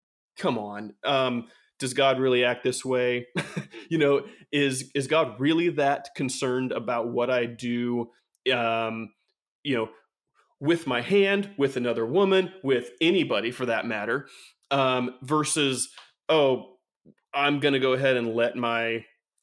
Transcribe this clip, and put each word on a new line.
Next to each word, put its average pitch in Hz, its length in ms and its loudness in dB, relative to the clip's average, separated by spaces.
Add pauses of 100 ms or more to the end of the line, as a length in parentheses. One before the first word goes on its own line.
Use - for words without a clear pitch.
(380)
come 135 200 -2
on. 104 360 -10 (100)
Um, 127 440 0 (320)
does 127 160 -6
God 135 240 4
really 127 260 4
act 123 180 0
this 127 220 -2
way?" 123 500 0
<laughs> - 0 - (540)
You 165 80 -2
know, 143 280 2 (280)
is, 135 420 -2
is 139 120 -2
God 147 340 0
really 165 300 2
that 139 440 0
concerned 127 560 -2
about 120 380 -4
what 123 200 0
I 123 160 0
do, 120 640 -4 (420)
um, 113 560 -2 (540)
you 139 120 -2
know, 110 140 -2 (720)
with 165 260 0
my 123 140 0
hand, 196 560 2
with 139 180 0
another 117 300 -2
woman, 185 480 2 (100)
with 127 280 0 (100)
anybody 131 500 2
for 127 140 -6
that 113 200 -2
matter, 113 440 -4 (400)
um, 127 540 2
versus, 143 640 0 (400)
"Oh, 135 480 2 (560)
I'm 143 260 0
gonna 139 200 2
go 131 120 2
ahead 131 240 2
and 117 180 -2
let 117 220 0
my, 117 480 -2 (400)